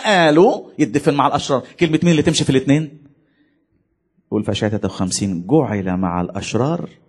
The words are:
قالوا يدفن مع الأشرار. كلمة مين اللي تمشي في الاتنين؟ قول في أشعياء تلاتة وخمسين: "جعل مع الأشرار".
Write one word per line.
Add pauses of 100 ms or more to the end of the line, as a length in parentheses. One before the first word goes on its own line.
قالوا
يدفن
مع
الأشرار. (180)
كلمة
مين
اللي
تمشي
في
الاتنين؟ (1300)
قول
في
أشعياء
تلاتة
وخمسين:
"جعل
مع
الأشرار". (200)